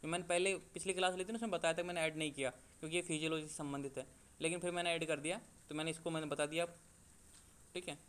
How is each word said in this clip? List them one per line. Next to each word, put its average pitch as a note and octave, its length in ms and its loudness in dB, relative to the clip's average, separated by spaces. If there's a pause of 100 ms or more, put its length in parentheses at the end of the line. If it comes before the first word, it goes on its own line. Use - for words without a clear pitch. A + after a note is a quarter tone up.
जो D3+ 60 -4
मैंने F3 180 0
पहले F3+ 300 4 (180)
पिछली F3+ 200 -2
क्लास F#3 220 4
ली F#3 100 -2
थी G#3+ 60 -6
ना, A#3 40 -2
उसमें A3+ 160 0
बताया E3 220 4
था, F3 100 0
मैंने F3 180 0
ऐड D#3 160 2
नहीं D#3 140 0
किया C3 180 0 (300)
क्योंकि D#3 160 -2
ये F3 60 4
फिजियोलॉजी D#3+ 460 0
से D3+ 80 -10
संबंधित C#3 420 -4
है, B2+ 80 -4 (360)
लेकिन E3 180 0
फिर F3 120 0
मैंने F3 220 2
ऐड E3 140 0
कर D3+ 120 2
दिया, E3 200 -2 (300)
तो D3+ 60 -6
मैंने D#3 160 -2
इसको E3 180 -4
मैंने D#3+ 180 0
बता D3 200 2
दिया, E3 180 2 (1080)
ठीक F3+ 140 -4
है। D3 80 -6 (120)